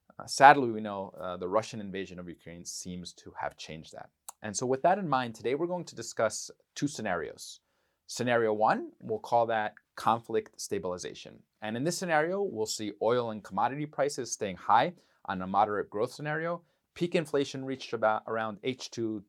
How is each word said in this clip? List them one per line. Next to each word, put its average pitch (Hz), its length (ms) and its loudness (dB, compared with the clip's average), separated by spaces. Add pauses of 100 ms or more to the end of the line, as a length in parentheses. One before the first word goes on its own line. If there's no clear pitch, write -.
(180)
Uh, - 80 -14
sadly, 139 460 10
we 107 80 -4
know, 101 400 -8
uh, 90 160 -6
the 90 140 -4
Russian 110 320 0
invasion 92 380 -8
of 90 100 -12
Ukraine 85 340 -16
seems 90 480 -10
to - 260 -20
have - 200 -8
changed 78 340 -14
that. - 180 -16 (320)
And 107 140 -8
so 131 100 -2
with 131 180 0
that 185 140 6
in 185 120 -4
mind, 123 260 0
today 120 200 -2
we're 170 120 -2
going 175 160 -6
to - 100 -14
discuss - 560 -2 (240)
two - 140 -2
scenarios. 92 720 -4 (480)
Scenario 117 460 2
one, 165 380 2 (100)
we'll 110 180 -4
call 120 280 4
that 110 260 0 (240)
conflict 113 580 0
stabilization. - 800 -6 (240)
And 107 140 -6
in 123 80 -2
this 170 140 -2
scenario, 175 440 0
we'll 110 240 -2
see 107 360 -6
oil 117 300 2
and 104 120 -10
commodity 123 440 -2
prices 143 440 -4
staying 98 240 -4
high 123 380 4 (320)
on 95 160 -4
a 92 60 -6
moderate 101 420 2
growth 113 240 -2
scenario, 160 480 -6 (340)
peak 175 180 -2
inflation 143 520 0
reached 131 260 -8
about 110 340 2
around 110 380 -4
H 127 260 -4
two 110 400 -4